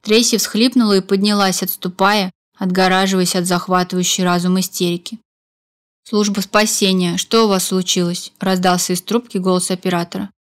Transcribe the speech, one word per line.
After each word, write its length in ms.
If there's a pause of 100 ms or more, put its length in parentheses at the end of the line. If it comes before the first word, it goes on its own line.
Трейси 360
всхлипнула 600
и 20
поднялась, 640
отступая, 640 (260)
отгораживаясь 760
от 100
захватывающей 800
разум 380
истерики. 580 (840)
"Служба 360
спасения, 760
что 280
у 40
вас 180
случилось?" 720
раздался 540
из 100
трубки 360
голос 340
оператора. 580 (120)